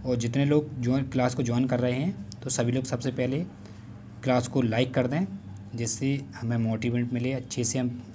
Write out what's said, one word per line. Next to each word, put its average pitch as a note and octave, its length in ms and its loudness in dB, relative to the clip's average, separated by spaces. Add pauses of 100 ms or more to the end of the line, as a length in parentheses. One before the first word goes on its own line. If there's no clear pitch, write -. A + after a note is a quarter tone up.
और B2+ 140 2
जितने A#2+ 280 2
लोग D3 360 2
ज्वाइन, B2+ 240 2
class B2+ 300 2
को B2+ 80 0
ज्वाइन A#2+ 240 2
कर B2+ 120 2
रहे B2 140 2
हैं D#3+ 400 -2
तो - 160 -8
सभी A#2+ 220 2
लोग C3 140 2
सबसे B2+ 260 -2
पहले B2+ 280 0 (840)
class B2+ 240 4
को C3+ 140 2
like B2 320 2
कर B2+ 140 2
दें, D#3 180 0 (500)
जिससे A#2+ 380 0 (220)
हमें A#2 240 -2
motivate A#2+ 540 0
मिले, B2 200 0
अच्छे B2 300 -4
से C3 160 0
हम B2 220 -2 (120)